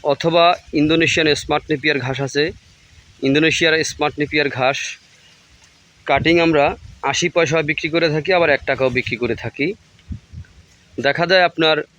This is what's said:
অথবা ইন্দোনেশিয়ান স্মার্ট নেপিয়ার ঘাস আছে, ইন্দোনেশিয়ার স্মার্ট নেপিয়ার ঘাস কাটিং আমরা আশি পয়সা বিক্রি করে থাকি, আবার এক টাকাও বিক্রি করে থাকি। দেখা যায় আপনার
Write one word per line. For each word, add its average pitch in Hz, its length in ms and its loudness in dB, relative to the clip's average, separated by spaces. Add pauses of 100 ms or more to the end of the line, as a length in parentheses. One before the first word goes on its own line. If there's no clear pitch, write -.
অথবা 165 400 2 (360)
ইন্দোনেশিয়ান 160 480 2 (140)
স্মার্ট 147 280 -4
নেপিয়ার 147 340 0
ঘাস 131 220 -4
আছে, 143 180 -2 (760)
ইন্দোনেশিয়ার 156 520 2 (160)
স্মার্ট - 300 -4
নেপিয়ার 147 360 0
ঘাস 131 220 0 (1300)
কাটিং 143 280 2 (120)
আমরা 151 180 2 (460)
আশি 156 240 -2
পয়সা 165 220 0 (140)
বিক্রি - 240 -4
করে 165 200 0
থাকি, 156 240 -4
আবার 165 180 2
এক - 120 -6
টাকাও 131 280 0
বিক্রি 123 260 -4
করে 117 200 -2
থাকি। 135 240 -6 (1300)
দেখা 139 320 0
যায় 185 180 6
আপনার 160 280 2 (220)